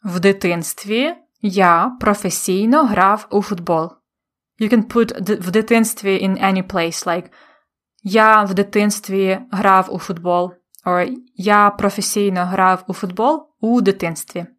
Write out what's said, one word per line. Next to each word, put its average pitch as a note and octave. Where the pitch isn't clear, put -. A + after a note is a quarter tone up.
В F#3
дитинстві G3
я F#3
професійно G#3
грав G3+
у G3+
футбол. E3+
You A3
can A3+
put A3+
д-, G3
в F#3
дитинстві G#3+
in F#3+
any F#3+
place, E3+
like, F3
я G#3+
в F#3+
дитинстві G3
грав F#3+
у F3+
футбол, F3
or F3+
я G#3
професійно G3+
грав F#3
у F#3
футбол A3
у A#3
дитинстві. F3+